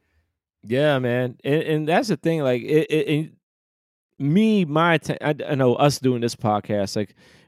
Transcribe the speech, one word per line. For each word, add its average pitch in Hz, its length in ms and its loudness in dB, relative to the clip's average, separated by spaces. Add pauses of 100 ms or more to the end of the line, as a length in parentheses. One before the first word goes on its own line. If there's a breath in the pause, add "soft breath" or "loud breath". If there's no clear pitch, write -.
(640)
Yeah, 135 360 0
man. 123 440 -2
And, 143 200 0
and 151 240 -2
that's 196 200 0
the 202 100 -2
thing, 165 240 -2
like, 127 220 0
it, 151 260 2
it, 156 200 0
it, 156 220 -2 (880)
me, 196 460 2
my, 160 320 2
t-, - 240 -4
I, 147 140 -2 (120)
I 147 80 -2
know 131 200 2
us 139 240 2
doing 127 220 0
this 120 140 -2
podcast, 104 600 -2
like, 104 200 -6 (320 soft breath)